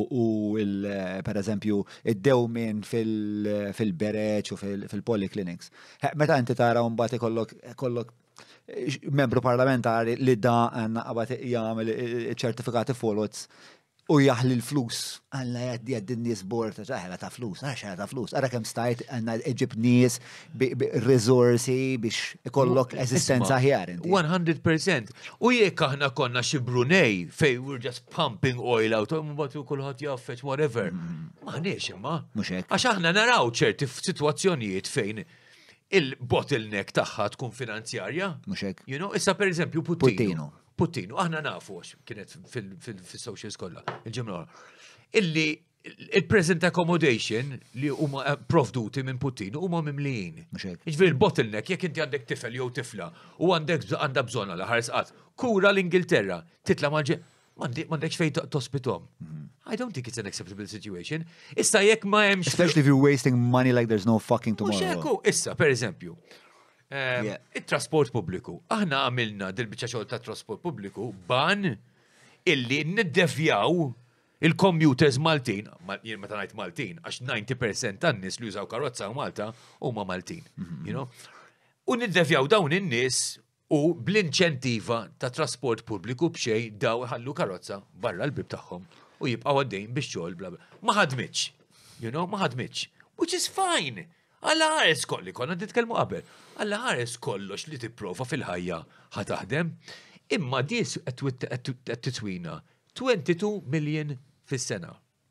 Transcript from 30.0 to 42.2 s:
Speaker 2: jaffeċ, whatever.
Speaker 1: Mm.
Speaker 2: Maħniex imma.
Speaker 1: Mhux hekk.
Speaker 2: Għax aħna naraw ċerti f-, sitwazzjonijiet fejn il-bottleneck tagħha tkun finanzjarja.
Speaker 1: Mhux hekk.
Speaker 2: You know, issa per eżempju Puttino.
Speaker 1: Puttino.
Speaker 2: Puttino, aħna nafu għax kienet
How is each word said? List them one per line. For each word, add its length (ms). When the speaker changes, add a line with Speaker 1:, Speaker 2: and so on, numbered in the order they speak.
Speaker 2:
jaffeċ, 400
whatever. 480
Speaker 1:
Mm. 400
Speaker 2:
Maħniex 480
imma. 220
Speaker 1:
Mhux 160
hekk. 160
Speaker 2:
Għax 240
aħna 240
naraw 400
ċerti 320
f-, 240
sitwazzjonijiet 800
fejn 320
il-bottleneck 1040
tagħha 360
tkun 240
finanzjarja. 800
Speaker 1:
Mhux 240
hekk. 200
Speaker 2:
You 120
know, 160
issa 200
per 120
eżempju 400
Puttino. 240
Speaker 1:
Puttino. 380
Speaker 2:
Puttino, 400
aħna 240
nafu 320
għax 200
kienet 220